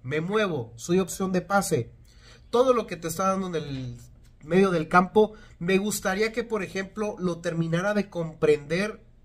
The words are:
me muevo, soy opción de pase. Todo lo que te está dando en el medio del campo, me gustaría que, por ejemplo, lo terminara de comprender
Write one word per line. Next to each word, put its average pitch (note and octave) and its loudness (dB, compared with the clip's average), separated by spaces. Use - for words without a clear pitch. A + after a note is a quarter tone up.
me C#3+ -4
muevo, F3+ -2
soy F3 0
opción F#3+ -2
de F3+ 0
pase. F3+ 0
Todo B3+ 4
lo A3 0
que F3 -8
te E3 -10
está F#3+ -2
dando F#3+ 0
en F3 -6
el C3 -6
medio F#3 4
del D#3+ 0
campo, F#3 4
me F#3 2
gustaría G#3 -2
que, A#3 -4
por A3 -4
ejemplo, G3 -6
lo E3+ -2
terminara E3 -2
de G3+ 0
comprender D#3+ 0